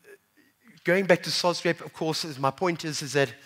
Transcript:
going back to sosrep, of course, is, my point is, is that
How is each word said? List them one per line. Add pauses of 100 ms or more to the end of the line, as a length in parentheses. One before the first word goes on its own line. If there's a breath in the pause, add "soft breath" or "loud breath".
(840)
going
back
to
sosrep,
of
course,
is,
my
point
is,
is
that (140)